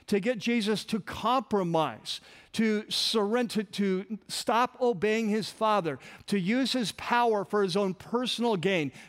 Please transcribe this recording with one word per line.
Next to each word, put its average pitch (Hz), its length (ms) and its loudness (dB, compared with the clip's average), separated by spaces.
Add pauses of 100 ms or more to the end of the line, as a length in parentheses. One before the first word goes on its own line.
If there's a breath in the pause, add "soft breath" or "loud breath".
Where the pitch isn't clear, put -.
to 202 120 2
get 226 180 0
Jesus 220 460 0
to 220 160 -2
compromise, 180 1200 -2 (320 loud breath)
to 220 380 0
surrender, 214 760 0
to, 190 400 -2
to 214 240 -8
stop 247 540 0
obeying 220 480 2
his 208 200 -2
Father, 202 480 0 (280 loud breath)
to 202 120 0
use 220 360 2
his 233 200 0
power 233 520 0
for 208 180 0
his 180 140 0
own 196 160 2
personal 233 640 -2
gain, 160 340 0 (180 loud breath)